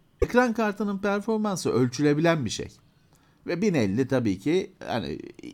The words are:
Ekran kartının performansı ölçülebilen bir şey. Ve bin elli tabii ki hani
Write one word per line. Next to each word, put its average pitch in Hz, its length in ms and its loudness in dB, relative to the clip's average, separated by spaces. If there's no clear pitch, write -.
Ekran 240 320 4
kartının 208 440 -2
performansı 208 760 -2
ölçülebilen 147 720 2
bir 101 40 -4
şey. - 180 -6
Ve 170 140 -4
bin 208 120 4
elli 117 340 2
tabii 113 320 0
ki 165 340 -2
hani 82 320 -4